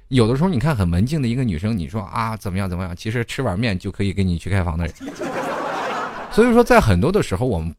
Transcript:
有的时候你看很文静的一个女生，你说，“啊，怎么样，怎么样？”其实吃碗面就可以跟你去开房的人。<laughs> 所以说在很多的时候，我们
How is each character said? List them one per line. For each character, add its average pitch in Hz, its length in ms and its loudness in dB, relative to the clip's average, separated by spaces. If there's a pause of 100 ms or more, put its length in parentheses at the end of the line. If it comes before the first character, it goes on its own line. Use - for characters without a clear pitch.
有 120 180 4
的 120 80 2
时 143 80 0
候 190 60 2
你 160 100 0
看 151 160 2
很 92 160 2
文 87 140 4
静 147 160 0
的 120 80 0
一 117 60 0
个 131 100 -2
女 87 140 0
生， 107 180 -2
你 82 100 -4
说 104 140 -6 (100)
，“啊， 113 280 -4
怎 101 120 -8
么 90 80 -4
样， 98 120 -2
怎 87 80 -4
么 95 60 -4
样？” 87 120 -8
其 - 140 -8
实 117 160 -2
吃 - 160 -6
碗 95 160 -2
面 107 200 0
就 101 120 -8
可 - 120 -6
以 95 120 -2
跟 98 120 0
你 85 120 0
去 90 100 -8
开 95 160 2
房 82 140 -2
的 85 80 -2
人。 - 80 -8 (720)
<laughs> - 680 -8
所 233 160 6
以 233 40 4
说 240 100 8
在 233 180 6
很 90 180 4
多 127 120 2
的 196 120 2
时 - 120 -2
候， 120 120 0
我 98 120 0
们 82 200 -4